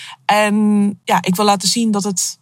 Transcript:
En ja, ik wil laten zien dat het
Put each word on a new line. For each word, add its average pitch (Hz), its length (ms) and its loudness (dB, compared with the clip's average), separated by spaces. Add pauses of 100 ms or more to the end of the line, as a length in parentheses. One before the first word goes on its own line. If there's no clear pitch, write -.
(260)
En 208 800 2
ja, 180 180 0
ik 185 140 -2
wil 208 100 0
laten 196 220 0
zien 226 240 0
dat 202 120 -2
het - 380 -6